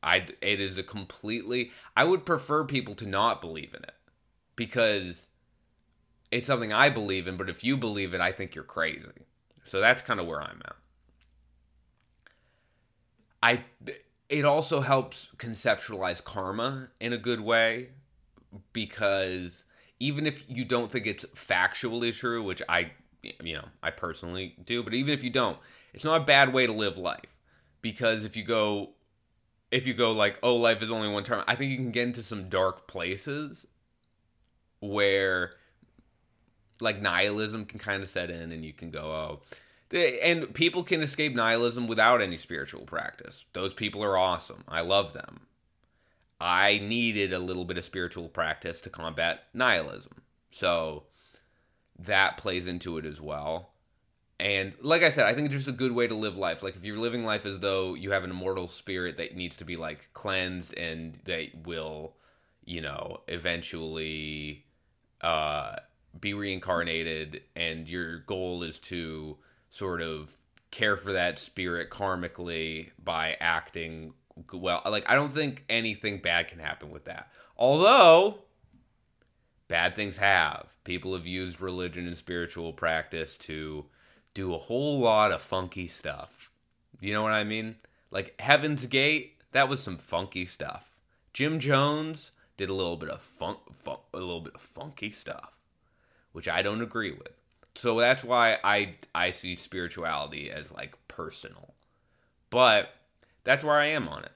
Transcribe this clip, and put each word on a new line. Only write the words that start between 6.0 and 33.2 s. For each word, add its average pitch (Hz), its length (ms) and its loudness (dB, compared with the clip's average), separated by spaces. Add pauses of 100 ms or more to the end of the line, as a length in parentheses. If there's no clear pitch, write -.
it's 123 140 -2
something 117 260 0
I 127 180 8
believe 98 380 -2
in, 92 80 -6
but 95 140 -4
if 87 140 -10
you 131 140 2
believe 101 360 -4
it, 90 80 0
I 90 100 4
think 95 220 -8
you're 76 100 -12
crazy. 78 640 -6 (400)
So 98 160 -2
that's 123 220 6
kinda 104 200 0
where 78 180 -4
I'm - 220 -12
at. - 120 -14 (2750)
I, 120 220 6 (680)
it 147 160 2
also 151 360 4
helps 131 560 2
conceptualize 104 880 -2
karma 117 680 -4 (120)
in 120 100 -2
a 120 60 -2
good 117 240 -2
way, 113 480 4 (840)
because 98 920 -2 (340)
even 147 280 0
if 147 200 -4
you 127 160 -4
don't 120 280 0
think 117 160 -2
it's 101 180 -4
factually 113 880 0
true, 117 280 -2
which 92 260 -4
I, 85 220 0 (520)
you 82 120 -6
know, 76 120 -12 (140)
I 82 80 -2
personally 87 720 -8
do, 120 200 -2
but 110 100 -6
even 139 180 0
if 143 120 -2
you 123 80 -4
don't, 117 260 2 (340)
it's - 140 -10
not 160 160 4
a 139 40 -4
bad 139 280 8
way 127 140 6
to 113 40 2
live 104 280 0
life. - 360 -6 (460)
Because 113 420 0
if 107 140 -8
you 110 60 -6
go, 107 480 0 (800)
if 127 160 0
you 127 80 -2
go 113 200 2
like, 104 280 4
"Oh, 123 140 6
life 117 260 4
is 110 80 -4
only 110 200 -2
one 104 160 -2
term," 104 200 -2
I 117 100 2
think 135 160 -2
you 131 40 -2
can 127 160 -4
get 120 160 0
into 120 160 -6
some 98 240 -8
dark 92 400 0
places 139 800 -8 (1120)